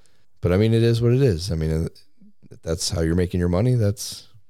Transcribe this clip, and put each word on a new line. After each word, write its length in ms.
But, 100
I 60
mean, 160
it 80
is 180
what 120
it 100
is. 280
I 40
mean, 320
uh, 20
that's 280
how 100
you're 140
making 260
your 80
money. 260
That's, 540